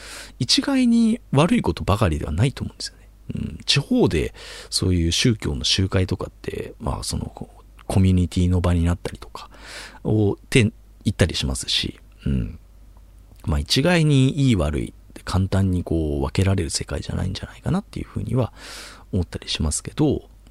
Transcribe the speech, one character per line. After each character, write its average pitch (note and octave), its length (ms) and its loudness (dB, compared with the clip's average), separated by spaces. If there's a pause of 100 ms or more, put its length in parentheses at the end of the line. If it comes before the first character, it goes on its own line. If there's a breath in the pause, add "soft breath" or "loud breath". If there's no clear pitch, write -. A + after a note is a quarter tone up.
(380 loud breath)
一 C3 240 0
概 C4 240 2
に A#3 340 4 (120)
悪 E3+ 240 4
い G#3+ 60 0
こ E2+ 120 -2
と - 100 -8
ば G2 140 2
か G#2 100 4
り D2+ 100 0
で - 80 -6
は D#2+ 60 -4
な E2 120 2
い - 80 0
と - 120 -8
思 - 80 -10
う - 20 -20
ん - 20 -20
で - 80 -12
す - 40 -8
よ - 100 -20
ね。 - 100 -20 (260)
う - 40 -6
ん、 - 260 -8
地 - 160 2
方 A3+ 280 4
で - 260 -2 (360 loud breath)
そ - 180 0
う F#2 60 2
い E2+ 140 2
う E2+ 40 0
宗 A#2 240 2
教 - 180 -4
の B1+ 100 -6
集 F#2+ 240 2
会 F#2 180 0
と - 100 -2
か - 120 -6
っ - 20 -14
て、 - 500 -10
ま A#1+ 200 -4
あ - 20 -12
そ - 140 -6
の - 100 -6 (600)
コ - 140 2
ミ F#2+ 100 6
ュ - 20 6
ニ F2+ 160 4
テ F#2 140 0
ィ F2 60 4
の F2+ 120 2
場 F2 140 2
に E2+ 100 2
な F2 100 2
っ - 80 -8
た - 80 -6
り - 80 -14
と - 100 -18
か - 220 -16 (540 loud breath)
を、 G#2+ 300 2
っ - 20 -16 (140)
て B2+ 120 6
言 G#2 100 4 (380)
っ - 20 0
た - 120 2
り E2+ 100 0
し - 120 -4
ま C2 80 -2
す - 140 -10
し、 - 320 -4 (240)
う - 60 -2
ん。 B1 280 -2 (880)
ま D#2 120 0
あ - 20 2
一 F#2+ 240 0
概 E3+ 220 4
に C3+ 440 4
い - 40 6
い G#2 40 4
悪 D2+ 240 0
い A1 100 -6
っ - 240 -20
て - 100 -20
簡 F#2 240 0
単 F#2+ 220 2
に F2+ 120 0
こ D2+ 360 -2
う - 20 -2
分 C2+ 100 -2
け F#2+ 140 2
ら G2 100 2
れ F#2+ 100 0
る C#2+ 60 -6
世 - 140 -6
界 - 160 -6
じ - 120 -8
ゃ - 40 -4
な F2+ 80 -2
い F#2 60 -4
ん - 20 -6
じ - 100 -10
ゃ - 40 -12
な - 100 -16
い - 60 -20
か - 80 -2
な F3+ 100 0
っ - 40 -10
て - 160 -12
い - 40 -6
う - 20 -20
ふ - 120 -10
う G2 40 -6
に A2 120 -4
は B2+ 180 0 (600 loud breath)
思 F#2 100 0
っ - 40 -4
た - 120 -10
り - 100 -16
し - 140 -4
ま D#2 100 0
す - 100 -6
け - 100 -10
ど、 - 360 0 (220)